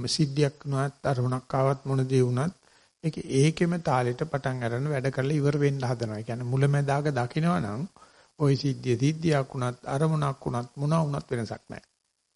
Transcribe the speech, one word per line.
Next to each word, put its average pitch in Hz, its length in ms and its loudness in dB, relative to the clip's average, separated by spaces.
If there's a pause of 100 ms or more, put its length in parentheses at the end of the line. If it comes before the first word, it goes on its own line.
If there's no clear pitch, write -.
සිද්ධියක් 139 560 0
වුණත් 139 440 -4
අරමුණක් 127 480 0
ආවත් 135 300 2
මොන 135 200 0
දේ 131 200 4
වුණත් 123 320 0 (480)
ඒක 160 120 -2 (160)
ඒකෙම 160 480 4
තාලෙට 127 420 0
පටන් 131 420 -4
අරගෙන 120 240 -2
වැඩ 139 220 -2
කරලා 139 280 0
ඉවර 143 200 2
වෙන්න 143 240 2
හදනවා. 117 360 -2
ඒ 110 60 -8
කියන්නේ 120 260 -6
මුලැමැදාක 143 600 2
දකිනවා 156 500 0
නම් 110 220 -4 (580)
ඔය 139 160 4
සිද්ධිය 127 420 0
සිද්ධියක් 147 520 2
වුණත් 123 360 -6
අරමුණක් 143 560 0
වුණත් 127 320 -4
මොනවා 151 280 2
වුණත් 147 280 -4
වෙනසක් 110 340 -6
නැහැ. - 240 -16 (480)